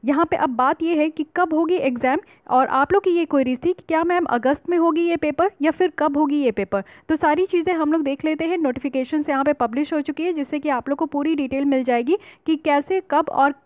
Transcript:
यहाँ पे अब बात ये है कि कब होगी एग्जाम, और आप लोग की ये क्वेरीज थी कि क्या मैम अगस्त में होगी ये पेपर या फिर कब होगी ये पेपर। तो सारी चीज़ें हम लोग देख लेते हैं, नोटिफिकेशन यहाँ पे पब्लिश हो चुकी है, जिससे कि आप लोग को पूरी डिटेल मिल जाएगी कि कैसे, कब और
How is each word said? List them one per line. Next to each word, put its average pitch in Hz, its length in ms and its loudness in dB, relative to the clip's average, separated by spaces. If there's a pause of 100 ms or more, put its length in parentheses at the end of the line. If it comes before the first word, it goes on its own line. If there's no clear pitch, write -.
यहाँ 285 220 2
पे 320 100 -4
अब 285 140 0
बात 254 320 0
ये 330 120 0
है 311 160 2
कि 302 160 -6 (100)
कब 349 180 0
होगी 330 200 0
एग्जाम, 254 440 0 (320)
और 262 160 4
आप 277 260 0
लोग 392 120 2
की 381 60 2
ये 339 140 2
क्वेरीज 254 400 0
थी 359 80 2
कि - 160 -6
क्या 320 160 0
मैम 349 200 2
अगस्त 247 440 0
में 349 100 2
होगी 330 220 2
ये 339 160 0
पेपर 330 340 0 (120)
या 311 80 4
फिर 349 280 0
कब 294 180 0
होगी 294 200 2
ये 277 140 2
पेपर। 196 320 -4 (260)
तो 320 80 0
सारी 311 300 2
चीज़ें 349 280 0
हम 302 180 0
लोग 330 100 2
देख 277 220 -4
लेते 311 200 -2
हैं, 339 140 -2
नोटिफिकेशन 269 720 -2
यहाँ 269 160 0
पे 294 80 2
पब्लिश 277 400 -2
हो 302 80 0
चुकी 302 220 -6
है, 359 100 -2
जिससे 302 260 -4
कि 294 100 -4
आप 254 200 -2
लोग 277 100 -2
को 320 80 -2
पूरी 294 280 -2
डिटेल 277 300 -2
मिल 269 200 2
जाएगी 247 340 0 (280)
कि 320 100 2
कैसे, 302 540 0
कब 285 180 2
और 285 240 2 (140)